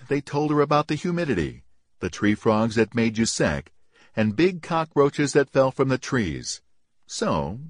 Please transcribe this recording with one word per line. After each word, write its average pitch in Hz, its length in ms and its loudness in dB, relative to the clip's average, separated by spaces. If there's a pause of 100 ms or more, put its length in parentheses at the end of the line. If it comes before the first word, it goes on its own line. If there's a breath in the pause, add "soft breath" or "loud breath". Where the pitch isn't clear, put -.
they 143 140 0
told 151 300 -2
her 147 100 2
about 147 260 2
the 170 80 -2
humidity, 135 680 -2 (360)
the 92 100 -4
tree 104 260 2
frogs 110 400 2
that 113 200 0
made 113 220 0
you 113 80 2
sick, 82 480 -2 (420 soft breath)
and 107 200 0
big 175 260 0
cockroaches 151 720 0
that 143 160 2
fell 135 220 2
from 135 180 0
the 127 80 0
trees. 85 640 -4 (460)
So 101 520 -4 (100)